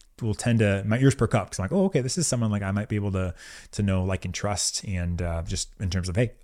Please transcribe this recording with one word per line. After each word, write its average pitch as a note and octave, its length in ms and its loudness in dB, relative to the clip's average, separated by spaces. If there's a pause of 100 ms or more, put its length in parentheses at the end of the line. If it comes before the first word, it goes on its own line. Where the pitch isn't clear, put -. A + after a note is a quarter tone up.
(200)
will G#2+ 140 -2
tend A#2 240 2
to, G2+ 260 4
my G#2+ 140 2
ears C3+ 160 6
perk - 180 0
up G2 160 0
'cause - 120 -8
I'm F#2 40 0
like, G2 80 -2
"Oh, F#3 120 4
okay, F#3+ 160 2
this B2+ 180 -2
is E3 80 0
someone, A#2 240 0
like, G#2 120 0
I G2 100 -2
might G#2 160 -2
be G#2+ 80 -2
able G2+ 160 -2
to, F#2 220 -2 (360)
to - 140 -2
know, F#2+ 180 2
like, F#2+ 220 -2
and F2+ 100 -6
trust." - 500 -4
And, F2 380 -2
uh, E2 240 -2
just - 220 -4 (100)
in F#2+ 120 -2
terms F2+ 180 -2
of, F2 80 -4
"Hey, A2+ 160 2 (120)